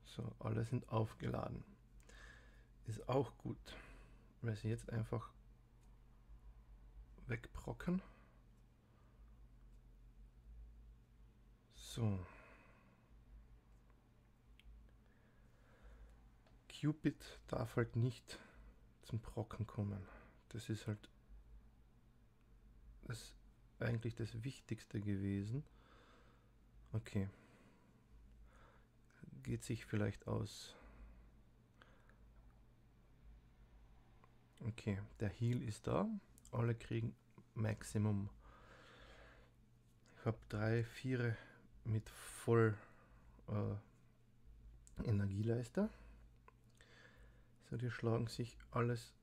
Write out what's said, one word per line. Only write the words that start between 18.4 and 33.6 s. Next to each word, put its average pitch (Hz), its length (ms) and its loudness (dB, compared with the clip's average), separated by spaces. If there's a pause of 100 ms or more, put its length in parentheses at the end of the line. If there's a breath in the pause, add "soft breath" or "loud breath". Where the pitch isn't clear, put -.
zum - 180 -2
Brocken - 460 -2
kommen. 101 400 -2 (440 loud breath)
Das - 180 -6
ist 110 180 0
halt 107 240 -2 (1900)
das, - 320 -8 (460)
eigentlich 117 340 2
das 113 300 -4
Wichtigste - 560 -4
gewesen. 101 640 2 (1300 loud breath)
Okay. 104 360 0 (2250 loud breath)
Geht 120 220 0
sich - 220 -2
vielleicht 104 420 2
aus. - 480 0 (3750 loud breath)